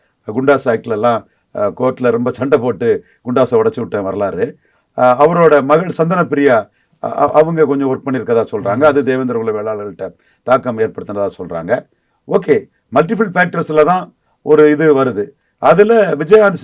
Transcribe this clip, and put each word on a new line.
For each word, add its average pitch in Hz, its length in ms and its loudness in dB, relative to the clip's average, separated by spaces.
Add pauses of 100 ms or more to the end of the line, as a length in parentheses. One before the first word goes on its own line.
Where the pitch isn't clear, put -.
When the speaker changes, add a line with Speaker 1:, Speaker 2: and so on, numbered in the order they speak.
(280)
Speaker 1:
குண்டாஸ் 135 380 0
ஆக்ட்ல 117 260 -2
எல்லாம், 113 360 -2 (280)
ஆ, 104 120 -2
கோர்ட்ல 127 420 -2
ரொம்ப 120 240 0
சண்டை 135 260 0
போட்டு 117 440 -2 (180)
குண்டாஸை 123 380 0
உடைச்சு 110 200 -2
விட்ட 104 220 -6
வரலாறு. 95 560 -6 (400)
ஆ, 127 280 4
அவரோட 160 380 4
மகள் 160 260 0
சந்தன 165 360 -2
பிரியா, 131 440 0 (360)
அ-, - 40 -6
அ-, 139 220 0
அவங்க 160 340 2
கொஞ்சம் 139 240 0
ஒர்க் 127 180 -6
பண்ணியிருக்கதா 117 440 -2
சொல்றாங்க. 101 260 -4
Speaker 2:
ம். 139 60 0
Speaker 1:
அது 143 180 4
தேவேந்திர 127 340 -2
குல 113 160 -4
வேளாளர்கள்ட்ட 104 640 -8 (300)
தாக்கம் 123 360 0
ஏற்படுத்தினதா 101 580 -4
சொல்றாங்க. 85 500 -6 (440)
ஓகே, 156 380 -2 (260)
மல்டிபிள் 185 380 0
ஃபேக்டர்ஸ்ல 170 520 0
தான் 180 280 -2 (280)
ஒரு 151 300 4
இது 147 320 2
வருது. 104 220 -4 (320)
அதுல 196 580 2
விஜயகாந்த் 190 480 2